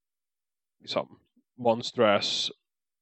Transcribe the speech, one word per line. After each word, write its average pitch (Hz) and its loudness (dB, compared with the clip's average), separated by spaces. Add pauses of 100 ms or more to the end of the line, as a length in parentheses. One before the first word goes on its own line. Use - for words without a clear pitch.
(800)
liksom, - -8 (380)
monstruös 113 0 (520)